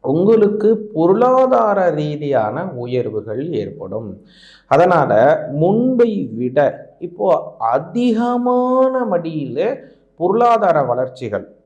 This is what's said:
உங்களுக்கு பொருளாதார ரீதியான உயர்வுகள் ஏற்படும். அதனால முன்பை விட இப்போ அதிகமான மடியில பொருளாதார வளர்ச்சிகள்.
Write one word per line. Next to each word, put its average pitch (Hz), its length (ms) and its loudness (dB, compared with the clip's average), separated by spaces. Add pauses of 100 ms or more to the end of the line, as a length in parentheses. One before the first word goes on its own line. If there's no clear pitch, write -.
உங்களுக்கு 202 640 2 (260)
பொருளாதார 233 800 2 (220)
ரீதியான 147 640 -2 (160)
உயர்வுகள் 113 600 -6 (200)
ஏற்படும். 98 480 -10 (640)
அதனால 160 380 4 (500)
முன்பை 233 500 2 (260)
விட 127 220 -2 (480)
இப்போ 202 200 -4 (460)
அதிகமான 247 1200 0 (200)
மடியில 156 440 -4 (600)
பொருளாதார 202 580 2 (140)
வளர்ச்சிகள். 123 560 -4 (180)